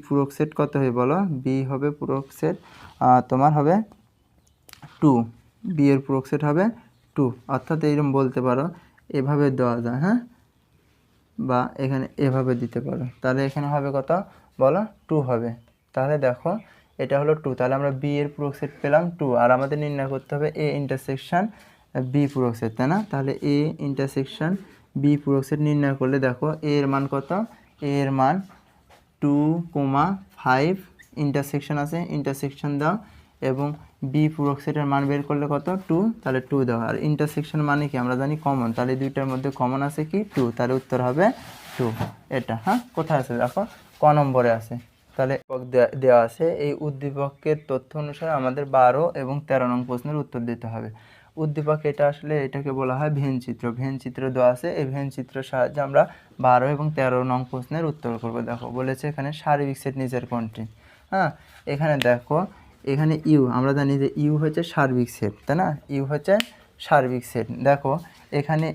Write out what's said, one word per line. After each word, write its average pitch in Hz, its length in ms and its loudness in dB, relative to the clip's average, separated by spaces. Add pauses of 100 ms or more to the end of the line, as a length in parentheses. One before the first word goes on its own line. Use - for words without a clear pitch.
পূরক 139 320 2
সেট 151 220 -2
কত 147 180 0
হবে 135 140 2 (100)
বলো? 139 180 2 (260)
বি 135 120 0 (140)
হবে 139 180 -2 (100)
পূরক 135 280 -4 (120)
সেট, 165 180 -2 (500)
আহ, 127 140 8 (100)
তোমার 135 220 4
হবে 151 220 4 (1300)
টু, 147 120 6 (520)
বি 156 280 0
এর 135 120 4
পূরক 135 260 -2
সেট 151 180 -2
হবে 160 160 2 (520)
টু, 143 80 2 (300)
অর্থাৎ 156 300 -2
এইরকম 147 240 2 (100)
বলতে 131 280 0
পারো, 127 180 2 (540)
এভাবে 143 280 2 (120)
দেওয়া 120 260 2
যায়, 123 200 -2
হ্যাঁ, 220 140 2 (1200)
বা 127 220 0 (240)
এখানে 131 220 -2 (200)
এভাবে 127 260 2 (100)
দিতে 117 240 -6
পারো। - 180 -6 (160)
তাহলে 131 280 0
এখানে 143 260 -4
হবে 139 220 -2
কত 135 140 -4 (500)
বলো? 151 220 4 (260)
টু 156 80 2 (120)
হবে। 117 220 -2 (440)
তাহলে 139 240 0
দেখো 131 320 0 (480)
এটা 139 220 -2
হলো 147 120 2 (100)
টু, 139 160 -2
তাহলে 127 200 2
আমরা 143 120 0 (120)
বি 147 180 -2
এর 147 120 -2
পূরক 143 260 -4
সেট 139 220 -6
পেলাম 151 240 4 (140)
টু, 147 80 0 (160)
আর 120 140 6
আমাদের 139 220 -2
নির্ণয় 143 340 -4
করতে 135 240 -8
হবে 147 120 0 (160)
এ - 20 0 (140)
ইন্টারসেকশন 139 640 -2 (680)
বি 143 100 4 (100)
পূরক 123 280 0
সেট, 113 180 -2
তাই 131 140 0
না? 196 60 2 (120)
তাহলে 139 220 -2 (240)
এ - 20 4 (300)
ইন্টারসেকশন 139 640 -2 (500)
বি 147 100 6 (100)
পূরক 139 260 2
সেট 147 200 -2
নির্ণয় 143 320 2
করলে 135 160 2 (100)
দেখো 127 200 0 (240)
এ - 80 2
এর 139 140 2
মান 139 120 0 (100)
কত? 135 160 -4 (580)
এ 139 40 -2 (100)
এর 135 80 0
মান 135 240 4 (880)
টু 143 120 4 (400)
কমা 143 320 2 (340)
ফাইভ 139 320 2 (520)
ইন্টারসেকশন 143 600 -2
আছে, 165 140 -6 (180)
ইন্টারসেকশন 139 640 -4
দাও, 160 140 0 (560)
এবং 139 180 -2 (440)
বি 151 120 4 (100)
পূরক 143 300 0
সেটের 147 280 -2
মান 139 180 2
বের 143 180 0
করলে 147 260 0
কত? 143 140 -4 (200)
টু, 160 100 2 (240)
তাহলে 131 180 0 (100)
টু 143 60 0 (120)
দাও। 117 100 0 (100)
আর 110 60 -2 (140)
ইন্টারসেকশন 151 600 -2
মানে 147 220 0
কি? 135 120 -6
আমরা 123 140 0
জানি 139 180 -2 (100)
কমন, 131 320 0
তাহলে 127 180 0
এই 127 80 -4
দুইটার 135 300 -4
মধ্যে 131 160 -4 (120)
কমন 131 280 0
আছে 151 220 -6
কি? 196 80 -2 (160)
টু, 139 80 2 (140)
তাহলে 123 240 0
উত্তর 127 260 -4
হবে 143 180 2 (520)
টু। 123 100 0 (440)
এটা, 120 240 -4 (100)
হ্যাঁ, 226 160 0 (160)
কোথায় 160 260 0
আছে 123 100 -6 (100)
দেখো, 123 200 -2 (400)
ক - 20 2 (140)
নম্বরে 127 400 4
আছে। 113 160 -12 (420)
তাহলে 135 180 0
উদ্দীপক 127 280 -8 (100)
দেয়া, 120 160 6 (140)
দেওয়া 123 240 8
আছে, 139 180 -4 (220)
এই 147 60 0 (140)
উদ্দীপকের 139 720 -4 (100)
তথ্য 131 300 -4
অনুসারে 151 420 -6
আমাদের 131 240 -2 (120)
বারো 127 280 6 (180)
এবং 131 120 -4 (140)
তেরো 131 200 2
নং 123 100 0 (100)
প্রশ্নের 127 280 -4
উত্তর 131 240 -6
দিতে 120 320 -6
হবে। 113 160 -8 (540)
উদ্দীপক 151 380 0 (100)
এটা 143 220 0
আসলে, 147 220 -6 (120)
এটাকে 139 240 -6 (100)
বলা 127 180 0
হয় 151 220 0
ভেন 135 140 0 (100)
চিত্র। 120 280 -8
ভেন 131 200 -4 (100)
চিত্র 131 280 -8
দেওয়া 127 240 6
আছে, 165 140 -6 (120)
এই 139 120 0
ভেন 139 220 -4
চিত্রের 131 360 -8
সাহায্যে 135 360 0
আমরা 143 160 4 (380)
বারো 127 340 6
এবং 151 120 -2 (100)
তেরো 127 280 2
নং 127 160 0 (100)
প্রশ্নের 143 340 -6
উত্তর 147 280 -4 (100)
করব। 117 140 -4 (140)
দেখো 120 160 -8 (120)
বলেছে 131 300 -4
এখানে 143 220 -6 (100)
সার্বিক 143 420 0
সেট 135 140 -4
নিচের 127 300 -4
কোনটি, 113 360 -6 (480)
হ্যাঁ? 190 200 0 (360)
এখানে 147 280 0 (140)
দেখো, 123 300 2 (460)
এখানে 151 300 2 (120)
ইউ, 151 160 6 (160)
আমরা 135 200 2
জানি 139 200 2
যে 135 180 2
ইউ 147 160 2 (100)
হচ্ছে 156 200 0 (100)
সার্বিক 127 380 2
সেট, 104 240 -4 (120)
তাই 147 100 0
না? 185 120 0 (200)
ইউ 139 160 -2
হচ্ছে 147 300 0 (460)
সার্বিক 127 520 2
সেট। 113 140 -2 (220)
দেখো 139 240 2 (400)
এখানে 156 420 0